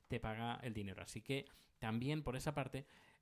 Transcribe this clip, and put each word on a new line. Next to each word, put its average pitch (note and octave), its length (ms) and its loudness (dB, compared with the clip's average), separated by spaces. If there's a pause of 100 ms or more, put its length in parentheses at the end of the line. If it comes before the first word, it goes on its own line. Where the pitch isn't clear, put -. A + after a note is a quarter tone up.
te B2 120 -2
paga A#2 440 0
el B2 100 -2
dinero. G2 300 -4
Así - 180 -8
que C#3 240 0 (340)
también B2+ 440 2
por B2+ 140 0
esa C#3+ 180 0
parte, C3+ 320 0 (360)